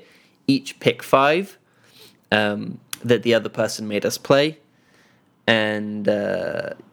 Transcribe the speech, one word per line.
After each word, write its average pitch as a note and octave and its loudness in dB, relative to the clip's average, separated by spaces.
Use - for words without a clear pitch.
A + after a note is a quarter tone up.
each - -2
pick - 2
five, D3+ 2
um, G#2+ -4
that A#2+ 0
the A#2 0
other A2 0
person - -6
made G#2 -2
us - -4
play, D3+ 2
and, G#2+ 0
uh, F#2+ -2